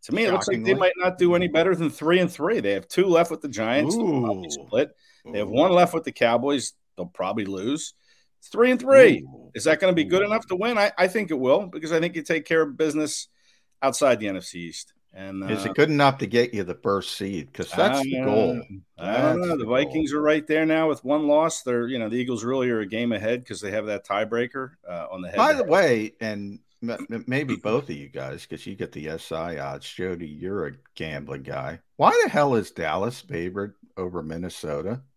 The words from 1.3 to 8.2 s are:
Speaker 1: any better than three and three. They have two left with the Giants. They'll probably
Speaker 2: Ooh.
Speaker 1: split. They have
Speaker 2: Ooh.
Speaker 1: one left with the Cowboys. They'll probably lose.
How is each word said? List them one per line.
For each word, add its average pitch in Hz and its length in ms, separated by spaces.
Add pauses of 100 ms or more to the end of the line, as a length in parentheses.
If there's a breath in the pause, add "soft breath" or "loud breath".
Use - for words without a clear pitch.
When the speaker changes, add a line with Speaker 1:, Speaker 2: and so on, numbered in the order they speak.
Speaker 1:
any 180 140
better 165 260
than 160 160
three 170 300
and 175 100
three. 185 300
They 101 140
have 95 120
two 185 200
left 170 260
with 156 80
the 147 80
Giants. 127 480
They'll 170 260
probably 98 240
Speaker 2:
Ooh. - 200
Speaker 1:
split. 135 300 (360 soft breath)
They 104 80
have 104 80
Speaker 2:
Ooh. 98 40
Speaker 1:
one 147 200
left 175 200
with 160 120
the 131 80
Cowboys. 120 640 (220)
They'll 87 100
probably 95 380
lose. 101 480 (460)